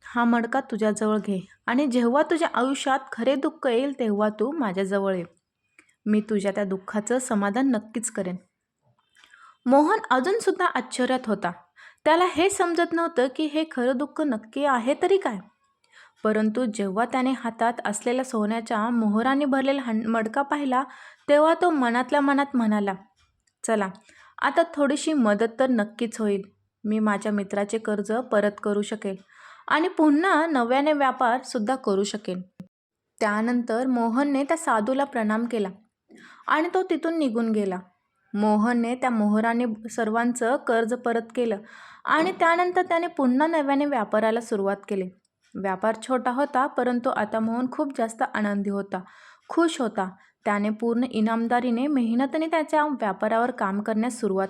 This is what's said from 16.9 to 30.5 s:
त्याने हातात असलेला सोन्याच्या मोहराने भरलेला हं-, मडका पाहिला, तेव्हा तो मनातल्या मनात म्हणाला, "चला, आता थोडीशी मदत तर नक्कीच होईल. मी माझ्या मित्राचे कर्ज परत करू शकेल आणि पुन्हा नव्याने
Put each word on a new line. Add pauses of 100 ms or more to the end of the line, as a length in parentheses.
त्याने
हातात (120)
असलेला
सोन्याच्या
मोहराने
भरलेला
हं-,
मडका
पाहिला, (440)
तेव्हा
तो
मनातल्या
मनात
म्हणाला, (720)
"चला, (540)
आता (120)
थोडीशी
मदत
तर
नक्कीच
होईल. (420)
मी
माझ्या
मित्राचे
कर्ज
परत (120)
करू
शकेल (520)
आणि
पुन्हा
नव्याने